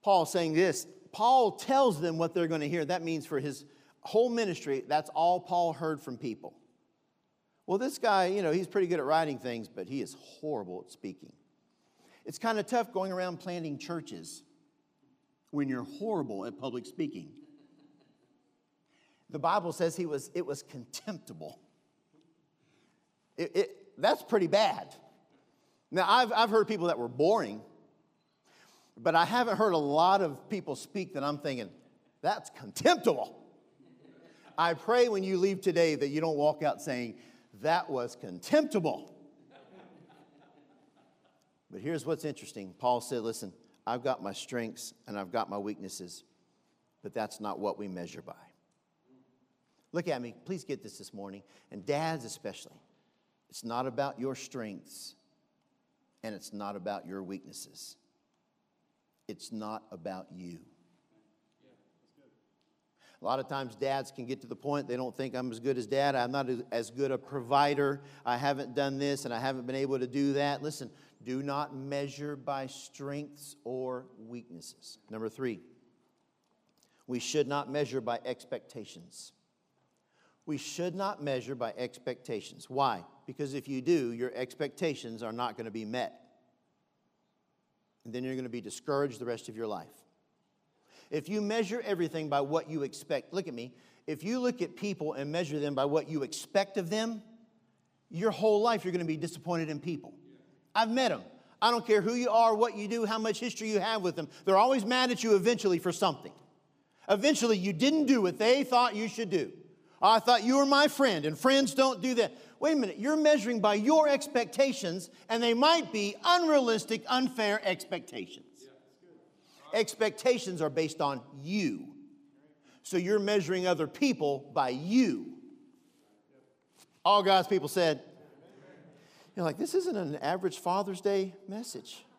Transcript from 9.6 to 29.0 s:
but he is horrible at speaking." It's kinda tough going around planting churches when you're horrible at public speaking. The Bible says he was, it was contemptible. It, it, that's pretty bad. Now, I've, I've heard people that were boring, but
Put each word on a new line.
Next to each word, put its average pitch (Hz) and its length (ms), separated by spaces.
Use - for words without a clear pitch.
but 95 180
he 131 160
is - 120
horrible 98 680
at - 60
speaking." - 440
It's - 160
kinda 220 240
tough 240 280
going 190 200
around 180 260
planting 165 400
churches 147 640
when 143 180
you're 127 160
horrible 135 600
at 95 120
public 123 260
speaking. - 480
The 156 80
Bible 170 340
says 165 220
he 175 120
was, 143 260
it 175 140
was 139 160
contemptible. - 1000
It, - 180
it, - 460
that's 247 220
pretty 196 240
bad. 196 480
Now, 185 180
I've, 226 240
I've 226 160
heard 214 180
people 180 200
that 147 120
were 120 100
boring, 127 540
but 139 180